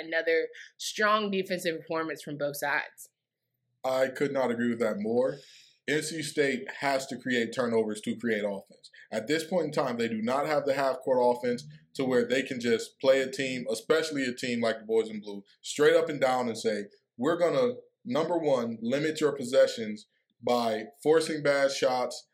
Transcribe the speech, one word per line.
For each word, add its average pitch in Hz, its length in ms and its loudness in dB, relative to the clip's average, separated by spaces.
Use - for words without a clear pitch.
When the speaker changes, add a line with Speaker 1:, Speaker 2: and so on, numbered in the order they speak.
Speaker 1:
another 160 440 0
strong 214 520 0
defensive 185 500 -2
performance 160 440 -6
from 147 160 -8
both 143 180 -4
sides. - 520 -4
Speaker 2:
I 131 220 2
could 135 260 -2
not 127 160 0
agree 117 200 0
with 117 100 -2
that 107 200 0
more. 120 380 0
N 147 140 0
C 160 220 -6
State 139 420 0
has 139 280 0
to 123 100 -8
create 120 360 -2
turnovers 113 480 0
to 113 140 -4
create 110 300 -2
offense. - 440 -8
At 107 160 -4
this 160 160 0
point 170 220 0
in 147 60 -6
time, 135 260 -2
they 117 100 0
do 113 140 -4
not 135 260 0
have 147 180 0
the 135 80 2
half-court 127 640 2
offense 120 280 -4
to 135 100 -2
where 123 200 4
they 127 160 2
can 131 180 -6
just 117 420 0
play 135 180 6
a 131 100 0
team, 131 400 -4
especially 151 540 0
a 123 100 -2
team 120 280 -4
like 113 180 0
the 107 60 -18
Boys 110 240 2
in 110 100 -10
Blue, 101 240 -12
straight 151 340 4
up 165 120 4
and 143 140 -4
down 127 260 2
and 113 100 -6
say, 104 280 -2
We're 156 200 0
gonna, 139 360 2
number 160 320 0
one, 123 440 0
limit 147 380 0
your 147 140 2
possessions 123 720 0
by 117 440 0
forcing 156 400 4
bad 143 280 4
shots 123 640 0